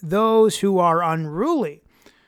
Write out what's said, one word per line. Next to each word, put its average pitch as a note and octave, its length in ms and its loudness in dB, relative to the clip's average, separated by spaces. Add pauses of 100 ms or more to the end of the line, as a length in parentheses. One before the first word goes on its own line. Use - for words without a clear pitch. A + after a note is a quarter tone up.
those A3 560 2
who G3 180 0
are E3+ 240 2
unruly. E3 800 -4 (460)